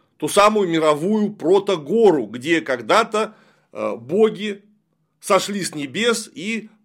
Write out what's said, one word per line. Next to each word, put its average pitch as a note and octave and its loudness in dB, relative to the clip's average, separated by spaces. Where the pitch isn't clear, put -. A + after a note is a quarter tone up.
ту D3+ -6
самую G#3 4
мировую E3 0
протогору, F#3 2
где C3 -2
когда-то, G#3 -2
э, G#2+ -6
боги G3 -2
сошли G3 -2
с - -8
небес F#3 -4
и G#3+ -8